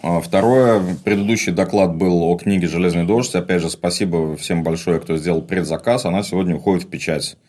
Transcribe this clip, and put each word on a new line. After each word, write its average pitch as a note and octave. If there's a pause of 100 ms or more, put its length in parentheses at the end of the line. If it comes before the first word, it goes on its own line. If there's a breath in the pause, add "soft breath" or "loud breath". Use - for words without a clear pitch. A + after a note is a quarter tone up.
А, E2+
второе. A2+ (200)
Предыдущий G#2
доклад F2+
был F2
о E2+
книге F#2
«Железный E2+
дождь». A2+
Опять F2+
же, E2
спасибо E2+
всем E2+
большое, E2
кто E2+
сделал D#2+
предзаказ. F2+
Она F#2+
сегодня F2+
уходит F2+
в -
печать. D2 (100)